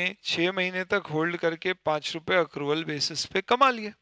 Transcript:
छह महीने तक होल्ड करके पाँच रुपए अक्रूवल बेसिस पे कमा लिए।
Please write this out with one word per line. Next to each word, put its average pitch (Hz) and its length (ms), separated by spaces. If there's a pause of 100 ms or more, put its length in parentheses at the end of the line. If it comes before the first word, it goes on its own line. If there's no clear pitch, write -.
(240)
छह 175 280
महीने 185 320
तक 185 260
होल्ड 160 260
करके 165 360 (140)
पाँच 151 280
रुपए 170 220
अक्रूवल 151 480
बेसिस 151 420
पे 190 160
कमा 262 280
लिए। 214 320